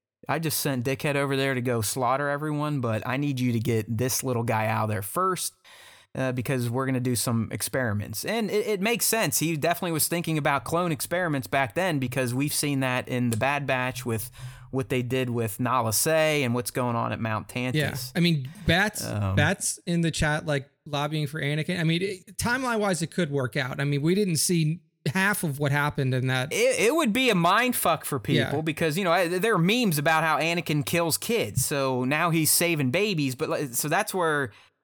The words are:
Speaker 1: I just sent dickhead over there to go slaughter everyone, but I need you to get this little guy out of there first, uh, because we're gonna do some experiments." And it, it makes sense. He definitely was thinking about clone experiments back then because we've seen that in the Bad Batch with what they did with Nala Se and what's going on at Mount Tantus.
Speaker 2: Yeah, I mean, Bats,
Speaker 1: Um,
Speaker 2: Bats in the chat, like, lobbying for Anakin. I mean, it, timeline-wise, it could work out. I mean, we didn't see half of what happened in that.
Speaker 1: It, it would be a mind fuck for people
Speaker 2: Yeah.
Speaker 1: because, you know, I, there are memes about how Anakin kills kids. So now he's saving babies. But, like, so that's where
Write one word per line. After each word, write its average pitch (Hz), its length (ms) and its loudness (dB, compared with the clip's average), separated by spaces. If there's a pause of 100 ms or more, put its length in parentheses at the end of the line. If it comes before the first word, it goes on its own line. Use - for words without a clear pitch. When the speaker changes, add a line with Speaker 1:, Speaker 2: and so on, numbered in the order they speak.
(280)
Speaker 1:
I 139 120 -2
just 156 200 -2
sent 135 240 -2
dickhead 135 320 -2
over 139 220 0
there 135 160 2
to 127 80 -2
go 120 180 0
slaughter 131 480 0
everyone, 147 540 -2
but 113 260 -2
I 123 80 -2
need 139 240 0
you 123 140 2
to 113 80 2
get 113 360 0
this 123 240 0
little 123 220 -2
guy 110 240 0
out 110 160 0
of 107 60 0
there 104 120 -2
first, 180 520 -2 (600)
uh, 131 200 -2
because 123 360 -2
we're 131 160 -2
gonna 131 140 0
do 123 160 0
some 113 380 0
experiments." 110 720 -4
And 208 260 -2
it, 208 160 0
it 208 140 -2
makes 226 240 0
sense. 208 340 2
He 165 160 0
definitely 165 380 0
was 151 160 0
thinking 165 280 0
about 143 280 0
clone 170 260 0
experiments 156 560 -2
back 135 260 0
then 170 260 0
because 127 340 0
we've 143 200 0
seen 143 280 0
that 127 260 0
in 123 220 0
the 113 80 0
Bad 139 280 0
Batch 127 400 -2
with 113 240 -2 (420)
what 131 180 -2
they 127 120 2
did 123 280 0
with 117 300 -2
Nala 120 340 2
Se 156 500 4
and 120 100 2
what's 123 180 -2
going 123 260 0
on 117 160 -2
at - 60 -4
Mount 110 300 -4
Tantus. 131 640 -2
Speaker 2:
Yeah, - 40 -6
I - 40 2
mean, 160 260 2 (180)
Bats, 185 400 2
Speaker 1:
Um, 101 300 0
Speaker 2:
Bats 156 500 0
in 175 140 0
the 165 120 2
chat, 156 340 0
like, 143 240 -2 (160)
lobbying 147 420 -2
for 151 140 -8
Anakin. 151 360 -2
I 170 60 0
mean, 165 180 2
it, 190 360 -8
timeline-wise, 226 640 0
it 165 100 -4
could 165 200 -2
work 139 260 -2
out. 143 240 -4
I - 20 0
mean, 143 180 0
we 165 140 4
didn't 190 220 2
see 165 420 2 (340)
half 196 300 2
of 143 160 -2
what 143 140 0
happened 143 400 0
in 127 140 0
that. 131 260 0
Speaker 1:
It, 233 340 2
it 277 80 4
would 302 160 2
be 254 180 4
a 208 60 6
mind 208 400 4
fuck 165 300 0
for 147 120 -2
people 139 380 0
Speaker 2:
Yeah. 151 60 -2
Speaker 1:
because, 160 360 0
you 202 60 0
know, 170 80 2
I, 175 160 4
there 185 280 2
are 175 40 4
memes 196 380 4
about 160 260 2
how 156 160 2
Anakin 160 460 0
kills 170 320 0
kids. 175 480 -2
So 135 400 0
now 151 240 2
he's 160 200 2
saving 156 420 2
babies. 156 440 0
But, 156 140 -4
like, 143 240 -4
so 147 160 -2
that's 190 240 0
where 151 380 0 (320)